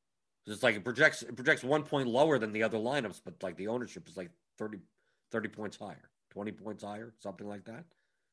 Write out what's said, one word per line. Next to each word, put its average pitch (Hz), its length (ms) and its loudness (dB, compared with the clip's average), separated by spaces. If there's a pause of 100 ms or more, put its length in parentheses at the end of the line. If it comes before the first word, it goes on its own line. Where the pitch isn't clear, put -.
(460)
It's 104 180 -4
like 117 120 6
it 98 80 -6
projects, 139 400 4
it 123 120 -10
projects 127 280 2
one 147 200 4
point 139 240 0
lower 139 300 6
than 107 160 0
the 107 100 2
other 110 140 2
lineups, 113 480 -2
but, 87 160 -12
like, 87 160 -6
the 95 100 -6
ownership 113 400 -6
is, - 80 -20
like, 90 160 -8 (260)
thirty, 107 200 -6 (540)
thirty 110 180 -2
points 104 280 -8
higher, 92 320 -12 (200)
twenty 101 220 -6
points 98 320 -10
higher, 107 360 -10
something 101 280 -10
like 104 180 -10
that. 123 200 -14 (480)